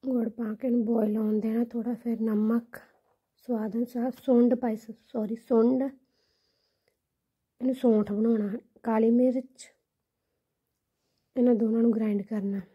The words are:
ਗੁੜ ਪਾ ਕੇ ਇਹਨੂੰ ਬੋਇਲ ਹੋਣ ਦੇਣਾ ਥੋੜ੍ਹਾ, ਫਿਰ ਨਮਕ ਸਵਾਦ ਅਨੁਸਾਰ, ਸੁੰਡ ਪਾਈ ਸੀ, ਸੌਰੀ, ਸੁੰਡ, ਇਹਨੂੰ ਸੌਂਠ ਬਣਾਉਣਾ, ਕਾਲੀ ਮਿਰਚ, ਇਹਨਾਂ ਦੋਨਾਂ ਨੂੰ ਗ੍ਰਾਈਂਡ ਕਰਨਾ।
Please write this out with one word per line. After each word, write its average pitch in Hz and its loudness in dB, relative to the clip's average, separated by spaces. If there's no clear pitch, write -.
ਗੁੜ 240 -2
ਪਾ 220 -6
ਕੇ 262 -6
ਇਹਨੂੰ 240 0
ਬੋਇਲ 214 0
ਹੋਣ 214 0
ਦੇਣਾ 220 -2
ਥੋੜ੍ਹਾ, 233 -6
ਫਿਰ 226 -6
ਨਮਕ 220 0
ਸਵਾਦ 220 -6
ਅਨੁਸਾਰ, 240 -4
ਸੁੰਡ 240 4
ਪਾਈ 240 -2
ਸੀ, 220 -16
ਸੌਰੀ, 220 -6
ਸੁੰਡ, 240 2
ਇਹਨੂੰ 254 0
ਸੌਂਠ 214 2
ਬਣਾਉਣਾ, 214 0
ਕਾਲੀ 226 2
ਮਿਰਚ, 247 0
ਇਹਨਾਂ 247 4
ਦੋਨਾਂ 220 0
ਨੂੰ 233 4
ਗ੍ਰਾਈਂਡ 214 -2
ਕਰਨਾ। 196 -6